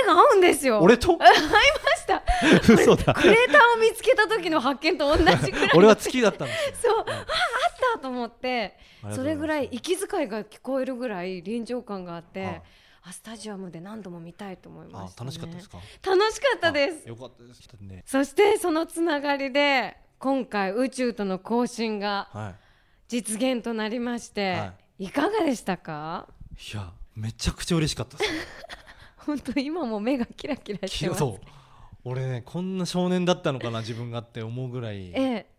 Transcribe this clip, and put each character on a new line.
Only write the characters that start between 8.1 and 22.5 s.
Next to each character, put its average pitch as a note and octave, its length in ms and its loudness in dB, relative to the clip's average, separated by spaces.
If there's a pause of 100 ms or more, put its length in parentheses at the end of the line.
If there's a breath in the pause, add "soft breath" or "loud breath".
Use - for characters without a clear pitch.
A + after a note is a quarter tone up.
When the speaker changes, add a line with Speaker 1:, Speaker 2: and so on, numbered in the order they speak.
Speaker 1:
っ A3+ 40 -8
て、 - 180 -10
Speaker 2:
あ B3+ 100 -2
り A3 60 -2
が F#3 80 -8
と - 40 -20
う - 20 -20
ご - 240 -20
ざ - 0 -
い - 20 -20
ま G#2 80 -10
す。 - 40 -6
Speaker 1:
そ C4 80 -6
れ D#4 140 -2
ぐ D4+ 100 -6
ら D4+ 140 -2
い A#3+ 100 -6
息 E4 360 -2
遣 F4+ 160 0
い A#3 40 -2
が G#3 160 -4
聞 - 180 -20
こ C4 200 -2
え B3+ 40 -2
る C4 100 -4
ぐ B3 120 -6
ら F#3 160 -6
い F#3 180 -6
臨 A3+ 220 -4
場 A#3+ 180 -6
感 G3 220 -10
が E3+ 140 -10
あ - 20 -12
っ E3 40 -14
て、 F#3+ 200 -10
Speaker 2:
は F#3 80 -6
い。 E3 100 -10 (420 soft breath)
Speaker 1:
あ、 F3+ 100 -18
ス - 80 -18
タ A3+ 160 -16
ジ G#3 120 -14
ア G3+ 60 -10
ム F#3 160 -12
で D#3+ 80 -14
何 G3+ 220 -14
度 F#3 100 -14
も E3+ 80 -14
見 E3+ 140 -16
た G3 180 -14
い F3+ 60 -14
と - 100 -20
思 D#3+ 160 -20
い E3 40 -20
ま G2+ 200 -14
し F2+ 80 -20
た A#2+ 80 -14
ね。 B2+ 80 -10
Speaker 2:
あ、 - 0 -
楽 - 0 -
し E3 80 -12
か E3 60 -14
っ E3 40 -12
た E3+ 60 -14
で F3+ 60 -16
す G3+ 80 -20
か？ - 80 -20 (260 loud breath)
Speaker 1:
楽 G4 300 2
し - 80 -12
か - 40 2 (120)
っ - 20 -10
た E4 140 2
で C#4+ 180 0
す。 D#4 140 -12
Speaker 2:
あ、 A#2 40 -16
よ A2+ 60 -12
か B2 120 -16
っ - 40 -20
た - 120 -20
で A#2+ 100 -20
す。 - 80 -20 (180)
ね。 F#2+ 260 -18
Speaker 1:
そ C4+ 200 0
し - 100 -10
て G#4 220 6
そ F4 140 -2
の D#4+ 140 0
つ E4 140 -8
な D#4+ 220 0
が C#4+ 160 0
り C4+ 160 -4
で、 C#4 420 2 (240)
今 C4 260 0
回 G3 260 -2
宇 B3+ 180 0
宙 B3 240 -2
と G#3 100 -6
の F#3 180 -2
交 A#3+ 240 0
信 A3 320 -4
が G3 360 -4
Speaker 2:
は G#2 160 -10
い。 F2 60 -16 (520)